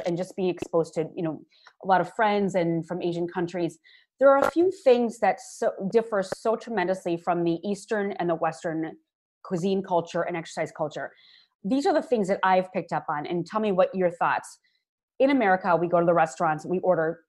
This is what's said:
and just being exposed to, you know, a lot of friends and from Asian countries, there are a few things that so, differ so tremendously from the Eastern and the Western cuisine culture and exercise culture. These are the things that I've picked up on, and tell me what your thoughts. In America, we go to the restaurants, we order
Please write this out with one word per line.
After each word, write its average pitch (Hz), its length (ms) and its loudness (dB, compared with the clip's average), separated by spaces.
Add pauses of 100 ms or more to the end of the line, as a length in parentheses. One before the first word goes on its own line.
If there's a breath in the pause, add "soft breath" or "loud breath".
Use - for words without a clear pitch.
and 175 100 -2
just 180 200 -6
being 185 140 0
exposed 170 440 -2
to, 160 220 -2
you 180 60 -4
know, 160 180 -4 (420 soft breath)
a 185 40 -12
lot 185 140 4
of 170 140 -4
friends 208 400 2
and 170 320 0
from 180 160 -8
Asian 170 240 -2
countries, 170 520 -4 (420 soft breath)
there 269 100 8
are 277 80 6
a 277 120 2
few 359 200 2 (140)
things 240 340 4
that 196 220 0
so, - 320 -6 (180)
differ 220 320 0
so 220 320 -2
tremendously 185 640 -4
from 170 260 -2
the 165 220 0
Eastern 202 480 -4
and 175 180 -2
the 165 60 2
Western 160 580 -4 (480)
cuisine 190 400 -2
culture 170 400 0
and 175 140 -4
exercise 165 340 -6
culture. 147 400 -8 (540 soft breath)
These 269 220 0
are 349 80 2
the - 80 2
things 208 260 0
that 196 160 0
I've 185 280 2
picked 170 200 -6
up 156 160 -4
on, 151 180 -4
and 175 180 -2
tell 214 160 -4
me 208 120 0
what 180 220 2
your 185 160 2
thoughts. 156 480 -2 (600)
In 269 120 4
America, 190 440 2
we 165 140 2
go 175 100 4
to 170 80 4
the 175 80 4
restaurants, 165 500 0
we 180 160 -2
order 165 480 0